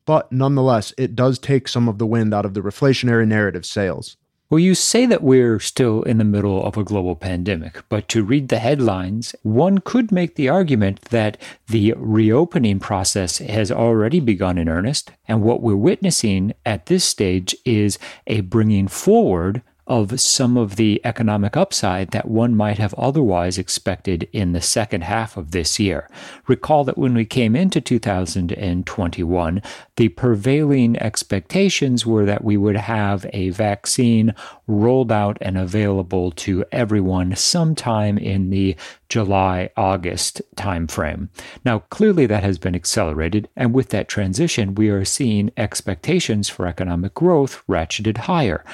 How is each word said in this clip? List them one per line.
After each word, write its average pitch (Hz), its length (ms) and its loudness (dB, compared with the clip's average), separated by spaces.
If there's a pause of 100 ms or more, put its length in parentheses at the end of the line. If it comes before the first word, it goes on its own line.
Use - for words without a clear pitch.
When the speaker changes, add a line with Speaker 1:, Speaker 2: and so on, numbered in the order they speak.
Speaker 1:
But - 260 0
nonetheless, 131 640 2
it 131 180 -4
does 127 240 2
take 135 300 -2
some 120 180 0
of 104 120 -2
the 113 80 -2
wind 110 260 0
out 104 140 0
of 98 80 -6
the 101 80 -4
reflationary 117 640 2
narrative 101 380 0
sails. - 500 -4 (320)
Speaker 2:
Well, 151 100 4
you 185 160 6
say 226 300 2
that 202 180 2
we're 127 380 6
still 113 440 0
in 117 120 0
the 110 80 4
middle 101 400 0
of 101 140 -4
a 104 60 -2
global 92 300 -2
pandemic, 87 760 -6
but 107 180 -4
to 110 160 0
read 131 240 0
the 113 100 0
headlines, 113 840 -2
one 156 360 2
could 233 320 0
make 180 260 0
the 135 120 0
argument 131 640 2
that 107 260 0 (300)
the 107 320 2
reopening 113 840 2
process 95 580 -2
has 107 320 -2
already 117 500 2
begun 95 360 0
in 82 140 0
earnest, 98 400 -4 (160)
and 110 160 0
what 113 180 2
we're 107 160 0
witnessing 107 800 0 (100)
at 107 220 -4
this 180 180 0
stage 92 500 -2 (120)
is 104 320 0 (280)
a 113 140 -2
bringing 101 480 2
forward 110 720 0 (260)
of 117 340 0
some 123 380 2
of 101 180 -2
the 110 260 2
economic 107 540 0
upside 95 540 -2
that - 180 -4
one 117 260 2
might 104 220 0
have 104 220 -2
otherwise 98 580 0
expected 90 800 -4
in 95 180 0
the 85 80 -2
second 104 420 -2
half 107 360 -4
of 78 140 -10
this 87 280 -2
year. 90 300 -2 (360)
Recall 143 380 2
that 131 140 -4
when 127 160 0
we 113 100 2
came 113 320 2
into 185 240 2
two - 180 0
thousand 92 540 -2
and 90 320 -4
twenty-one, 87 800 -2 (340)
the 113 140 4
prevailing 127 880 2
expectations 123 1080 -2
were 110 220 2
that 101 180 -2
we 104 140 2
would 101 180 2
have 101 560 -2
a 92 160 -2
vaccine 110 840 0 (320)
rolled 117 440 2
out 104 300 0
and 95 160 -4
available 95 760 -2
to 92 380 -4
everyone 92 640 0
sometime 117 840 0
in 95 320 -2
the 95 260 0 (320)
July, 95 640 0
August 95 680 -2 (120)
timeframe. 85 760 -4 (340)
Now, 117 140 2
clearly 185 480 2
that 104 160 0
has 95 160 0
been 90 160 -4
accelerated, 85 840 -2
and 123 160 0
with 127 160 0
that 107 180 -2
transition, 101 680 -2
we 107 160 2
are 98 160 0
seeing 104 500 0
expectations 107 920 -2
for - 160 -6
economic 87 480 -4
growth 160 520 2
ratcheted 101 520 -2
higher. 127 560 -2